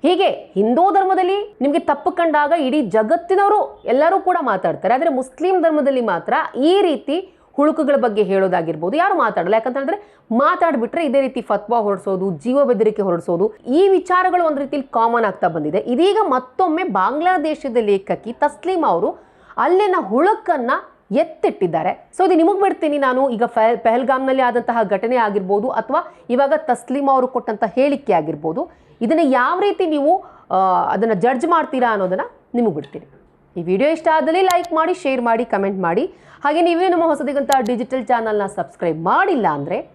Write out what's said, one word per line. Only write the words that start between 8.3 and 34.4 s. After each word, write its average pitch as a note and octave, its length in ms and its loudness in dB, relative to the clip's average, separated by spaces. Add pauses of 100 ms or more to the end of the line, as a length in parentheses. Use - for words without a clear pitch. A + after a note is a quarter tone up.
ಯಾರು F4+ 220 0
ಮಾತಾಡಲ್ಲ. A#3+ 360 0
ಯಾಕಂತಂದ್ರೆ C4 680 -4 (120)
ಮಾತಾಡ್ಬಿಟ್ರೆ D4 760 0
ಇದೇ C4+ 140 2
ರೀತಿ C4 200 -2
ಫತ್ವಾ G#3 380 -2
ಹೊರಡಿಸೋದು, G3 600 -2
ಜೀವ B3+ 260 0
ಬೆದರಿಕೆ G#3+ 380 2
ಹೊರಡಿಸೋದು, F3+ 500 0 (140)
ಈ E4 220 4
ವಿಚಾರಗಳು F#4 560 2
ಒಂದ್ D4+ 140 0
ರೀತಿಲಿ C#4 240 -4
ಕಾಮನ್ A#3 420 0
ಆಗ್ತಾ F#3 240 0
ಬಂದಿದೆ. D#3+ 300 -2
ಇದೀಗ D#4+ 440 2
ಮತ್ತೊಮ್ಮೆ D#4+ 600 -2
ಬಾಂಗ್ಲಾದೇಶದ D4 960 -2
ಲೇಖಕಿ G3+ 520 -2
ತಸ್ಲೀಮಾ D4 560 -2
ಅವರು F#3 200 0 (480)
ಅಲ್ಲಿನ F#4 420 2
ಹುಳುಕನ್ನ D4 720 0 (420)
ಎತ್ತಿಟ್ಟಿದ್ದಾರೆ. G3 1080 -2
So F#4 80 2
ಇದು F#4 80 4
ನಿಮಗ್ F4 260 4
ಬಿಡ್ತೀನಿ D#4+ 380 0
ನಾನು. C4+ 320 0
ಈಗ A3+ 120 -2
ಫೆ-, A#3 340 2
ಪೆಹಲ್ಗಾಮ್‌ನಲ್ಲಿ C4 680 0
ಆದಂತಹ A#3+ 400 0
ಘಟನೆ G#3 340 -2
ಆಗಿರ್ಬೋದು, G3+ 520 0
ಅಥವಾ C#4+ 460 -4 (160)
ಇವಾಗ C#4 260 2
ತಸ್ಲೀಮಾ C#4 560 -2
ಅವರು B3+ 160 2
ಕೊಟ್ಟಂತ A#3 360 -4 (100)
ಹೇಳಿಕೆ C#4 380 0
ಆಗಿರ್ಬೋದು, E3 580 -2 (300)
ಇದನ್ನ D#4 220 2
ಯಾವ C4+ 380 0
ರೀತಿ G4 260 0
ನೀವು, D#4 380 0 (260)
ಆ, F#3 420 2
ಅದನ್ನ A3 200 0
ಜಡ್ಜ್ A#3+ 340 0
ಮಾಡ್ತೀರಾ C#4+ 460 0
ಅನ್ನೋದನ್ನ F#3+ 280 -2 (340)
ನಿಮಗ್ A3+ 200 0
ಬಿಡ್ತೀನಿ. D3+ 320 -12 (500)
ಈ F3 60 -8
ವಿಡಿಯೋ G3 280 0
ಇಷ್ಟ D#4+ 240 -2
ಆದಲ್ಲಿ D#4+ 280 2